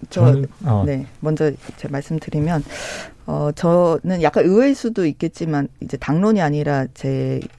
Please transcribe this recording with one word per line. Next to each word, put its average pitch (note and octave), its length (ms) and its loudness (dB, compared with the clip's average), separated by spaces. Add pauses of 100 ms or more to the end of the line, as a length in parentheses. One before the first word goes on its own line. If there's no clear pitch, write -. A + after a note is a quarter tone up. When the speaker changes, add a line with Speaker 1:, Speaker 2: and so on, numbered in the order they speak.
(120)
Speaker 1:
저, A#2 140 4
Speaker 2:
저는, C3 200 4 (200)
어. G#2+ 200 2
Speaker 1:
네, C3+ 220 -2 (120)
먼저 D3+ 320 0 (260)
제 - 100 -10
말씀드리면, D3+ 760 -4 (640)
어, D3 300 -4
저는 F3 640 2
약간 D3+ 240 4
의외일 B3 300 4
수도 A3 320 -2
있겠지만 D3+ 600 -2 (120)
이제 - 180 -10
당론이 G3 440 2
아니라 D3 520 0
제 C3 460 -4 (200)